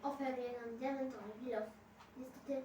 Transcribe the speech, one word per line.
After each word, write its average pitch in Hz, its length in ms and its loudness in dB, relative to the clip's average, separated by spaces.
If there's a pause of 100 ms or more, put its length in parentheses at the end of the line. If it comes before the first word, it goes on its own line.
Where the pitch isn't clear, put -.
Oferuje 254 580 2
nam 233 160 -4
diamentowy 254 600 2
kilof. 233 240 2 (540)
Niestety 262 480 -2